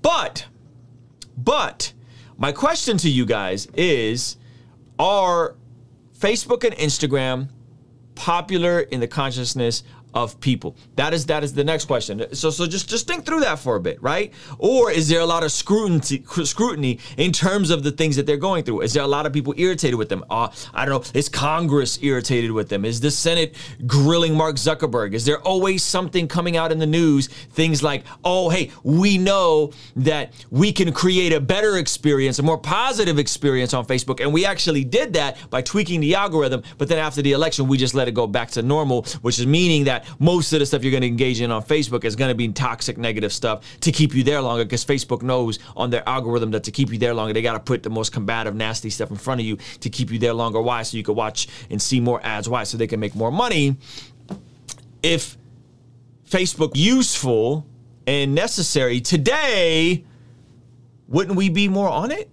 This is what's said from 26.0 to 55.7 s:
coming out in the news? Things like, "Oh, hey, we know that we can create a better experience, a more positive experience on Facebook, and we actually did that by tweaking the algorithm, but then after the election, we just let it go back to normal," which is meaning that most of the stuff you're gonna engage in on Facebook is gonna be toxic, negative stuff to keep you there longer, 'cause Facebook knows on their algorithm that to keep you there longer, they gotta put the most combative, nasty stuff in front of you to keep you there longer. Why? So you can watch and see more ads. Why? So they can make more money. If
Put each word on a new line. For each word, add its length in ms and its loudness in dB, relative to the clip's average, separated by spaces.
coming 300 0
out 140 0
in 60 2
the 80 2
news? 400 4
Things 560 -2
like, 220 -2
"Oh, 260 2
hey, 200 0
we 340 4
know 540 4
that 380 0
we 200 4
can 220 2
create 400 2
a 80 2
better 360 2
experience, 600 0
a 60 0
more 160 2
positive 580 0
experience 560 0
on 100 -2
Facebook, 360 -2
and 120 0
we 140 2
actually 380 0
did 300 0
that 240 0
by 140 -2
tweaking 380 -2
the 120 2
algorithm, 480 0
but 100 -2
then 120 2
after 240 -4
the 80 4
election, 360 0
we 120 2
just 160 0
let 120 2
it 60 -4
go 140 0
back 240 -4
to 100 -4
normal," 460 0
which 160 0
is 80 0
meaning 380 4
that 180 0
most 320 4
of 80 2
the 60 4
stuff 180 -2
you're 80 0
gonna 140 2
engage 340 0
in 100 -2
on 140 -2
Facebook 400 0
is 100 -2
gonna 220 0
be 140 0
toxic, 480 -4
negative 340 -2
stuff 320 -4
to 100 2
keep 240 2
you 80 4
there 200 2
longer, 240 0
'cause 180 -4
Facebook 380 -2
knows 380 -2
on 140 -2
their 180 0
algorithm 420 -2
that 100 -2
to 100 -10
keep 200 0
you 60 -6
there 160 0
longer, 180 -2
they 100 0
gotta 160 -2
put 260 -2
the 60 -6
most 220 -4
combative, 420 -2
nasty 360 -4
stuff 220 -6
in 40 -8
front 240 -4
of 80 -4
you 100 -4
to 100 -8
keep 220 -4
you 80 -4
there 140 2
longer. 280 0
Why? 220 -2
So 140 -8
you 60 -6
can 120 0
watch 320 -4
and 120 -6
see 200 0
more 200 0
ads. 280 -6
Why? 160 -2
So 120 -8
they 80 0
can 140 -6
make 160 -6
more 160 -2
money. 460 0
If 360 0